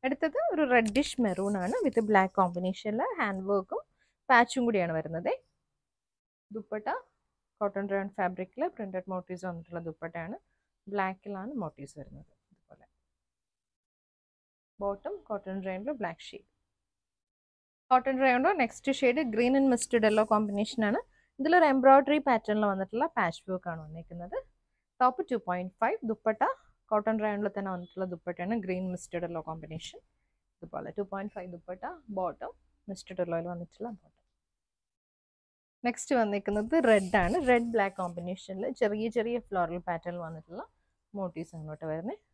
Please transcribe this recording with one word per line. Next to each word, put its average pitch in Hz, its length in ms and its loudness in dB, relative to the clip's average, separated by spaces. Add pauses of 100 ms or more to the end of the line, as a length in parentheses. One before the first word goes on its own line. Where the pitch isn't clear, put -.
അടുത്തത് 285 340 0 (160)
ഒരു 302 180 2
reddish 240 500 2
maroon 202 360 0
ആണ് 247 300 0
with 233 180 2
black 196 220 6
കോമ്പിനേഷനിൽ 185 720 0 (160)
hand 196 260 -2
വർക്കും 202 380 -2 (480)
പാച്ചും 240 360 6
കൂടിയാണ് 190 260 2
വരുന്നത്. 160 480 -2 (1120)
ദുപ്പട്ട 214 360 -8 (720)
cotton 202 300 -2
run 196 200 -2
ഫാബ്രിക്കിൽ 185 580 -4
printed 190 400 -6
motifs 185 380 -8
വന്നിട്ടുള്ള 170 340 -8
ദുപ്പട്ടയാണ്. 165 600 -10 (480)
ബ്ലാക്കിലാണ് 196 680 -6
motifs 151 460 -8
വരുന്നത്. 139 260 -16
ഇതുപോലെ - 600 -20 (1900)
bottom 202 440 -4
cotton 196 400 -8
റയോണിൽ 190 280 -6
ബ്ലാക്ക് 196 300 -8
shade. - 240 -18 (1400)
cotton 254 320 4
റയോണിൽ 262 300 4
next 269 400 -2
shade 262 260 2
green 247 360 2
and 277 160 6
mustard 240 340 2
yellow 214 220 4
combination 214 600 0
ആണ്. 208 120 2 (420)
ഇതിലൊരു 320 260 6
embroidery 269 520 8
പാറ്റേണിൽ 220 480 2
വന്നിട്ടുള്ള 196 400 -2
പാച്ച് 190 460 -2
വർക്ക് 185 180 -6
ആണ് 165 120 -8
വന്നിരിക്കുന്നത്. 170 600 -10 (580)
top 254 300 2
ടു 254 40 0
പോയിന്റ് 180 460 -4
ഫൈവ്. 302 220 2
ദുപ്പട്ട 220 400 0 (420)
cotton 220 340 0
റയോണിൽ 208 300 -2 (100)
തന്നെ 196 120 -4
വന്നിട്ടുള്ള 180 340 -6
ദുപ്പട്ടയാണ്. 180 500 -6
Green 185 360 -4
mustard 175 320 -6
yellow 170 180 -6
combination. 160 580 -12 (600)
ഇതുപോലെ 156 360 -8
ടു 208 40 -4
പോയിന്റ് 196 320 -8
ഫൈവ് 185 180 -10
ദുപ്പട്ട. 180 300 -12 (280)
bottom 185 440 -6 (360)
mustard 190 300 -12
യെല്ലോയിൽ 170 280 -2
വന്നിട്ടുള്ള 175 420 -10
bottom. - 360 -20 (1600)
Next 240 300 -2
വന്നിരിക്കുന്നത് 214 720 2
red 202 300 6
ആണ്. 240 300 2
Red 240 240 4
black 202 240 2
കോമ്പിനേഷനിൽ 180 760 -6
ചെറിയ 220 400 0
ചെറിയ 233 300 0
floral 175 380 -2
പാറ്റേണിൽ 175 400 -6
വന്നിട്ടുള്ള 165 500 -12 (480)
motifs 170 400 -8
ആണ് 156 140 -10
കേട്ടോ 156 180 -10
വരുന്നത്. 170 300 -6 (160)